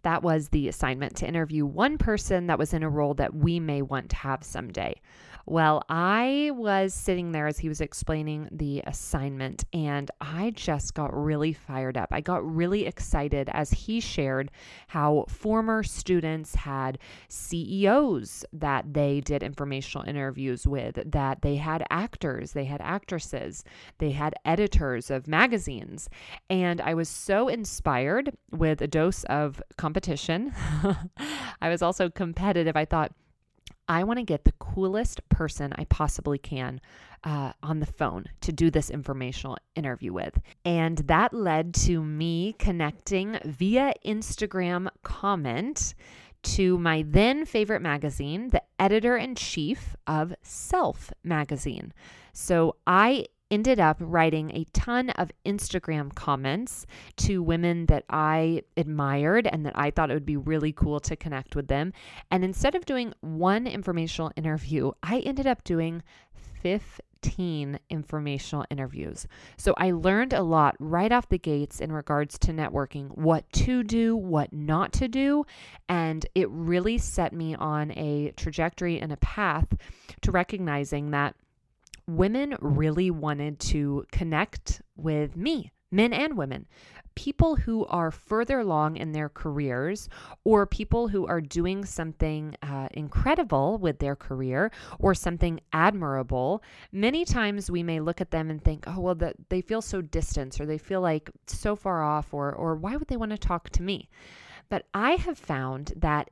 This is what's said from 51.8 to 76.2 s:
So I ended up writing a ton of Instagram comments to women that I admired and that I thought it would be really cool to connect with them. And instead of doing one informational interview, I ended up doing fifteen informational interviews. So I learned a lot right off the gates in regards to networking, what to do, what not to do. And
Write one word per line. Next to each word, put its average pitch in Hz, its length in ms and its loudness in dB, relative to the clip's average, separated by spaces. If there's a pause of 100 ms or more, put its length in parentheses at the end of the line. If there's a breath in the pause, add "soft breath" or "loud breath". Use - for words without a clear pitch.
So 165 440 4 (100)
I 214 400 6 (260)
ended 220 280 4
up 156 180 6
writing 160 540 2
a 160 200 -4
ton 247 380 2
of 175 220 -2 (120)
Instagram 160 680 -2
comments 139 720 -2 (300 loud breath)
to 185 260 2
women 170 440 2
that - 220 6
I 156 540 2 (140)
admired 151 720 2
and 151 180 -2
that - 100 -4
I 147 140 0
thought 156 180 2
it 131 60 0
would 147 100 -2
be 147 120 -2
really 151 360 0
cool 147 280 0
to - 160 -4
connect 139 400 -8
with 139 100 -2
them. 143 260 0 (380 loud breath)
And 185 140 4
instead 269 320 2
of 349 100 -2
doing 247 260 -2 (100)
one 185 440 2
informational 165 720 -2
interview, 151 560 0 (100)
I 208 160 0
ended 269 300 0
up 240 160 0
doing 165 400 -2 (280 soft breath)
fifteen - 1500 -4 (100)
informational 147 800 -4
interviews. 139 560 -8 (300 loud breath)
So - 200 2
I 185 140 2
learned 190 420 4
a 190 120 2
lot 160 340 6
right 175 320 0
off 240 180 4
the 185 80 4
gates 147 440 -2
in 156 100 -4
regards 147 480 -2
to - 140 4
networking, 143 560 -4 (100)
what 156 360 4
to 254 280 4
do, 226 340 2
what 170 360 0
not 151 400 0
to 262 160 2
do. 277 360 2 (440 loud breath)
And 160 360 0 (120)